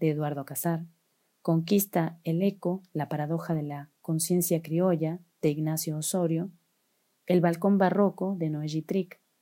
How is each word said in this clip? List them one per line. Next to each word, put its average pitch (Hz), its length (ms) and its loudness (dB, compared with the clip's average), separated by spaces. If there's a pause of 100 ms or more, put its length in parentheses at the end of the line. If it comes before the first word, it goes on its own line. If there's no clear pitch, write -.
de 160 100 2
Eduardo 147 360 -2
Casar, 165 400 -4 (560)
Conquista, 165 840 2
El 165 180 0
Eco, 190 400 0 (120)
La 151 160 -4
Paradoja 160 440 -2
de 151 80 -2
la 143 280 -10 (100)
Conciencia 165 640 0
Criolla, 165 580 0 (220)
de 151 80 2
Ignacio 156 480 -2
Osorio, 170 520 -2 (760)
El 180 160 4
Balcón 175 340 2
Barroco, 190 640 2
de 165 100 -2
Noé 151 200 -4
Gitric, 160 520 -4 (220)